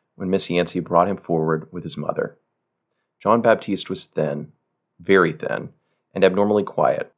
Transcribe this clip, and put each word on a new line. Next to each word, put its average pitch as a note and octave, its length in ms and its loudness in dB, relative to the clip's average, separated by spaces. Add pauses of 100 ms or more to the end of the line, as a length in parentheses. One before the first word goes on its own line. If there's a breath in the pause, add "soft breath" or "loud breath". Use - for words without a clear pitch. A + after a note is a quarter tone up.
(140)
when F#2+ 160 -8
Miss F#2+ 180 -2
Yancey F2 340 -2
brought F2 260 2
him G2 100 -4
forward D#2+ 560 -2
with F2 80 -12
his E2 160 -8
mother. - 400 -6 (800)
Jean A2 220 2
Baptiste G#2+ 480 0
was - 160 -8
thin, D2+ 460 -6 (480)
very F#2 320 4
thin, - 380 -8 (440)
and F#2+ 100 2
abnormally G2+ 400 4
quiet, - 540 -2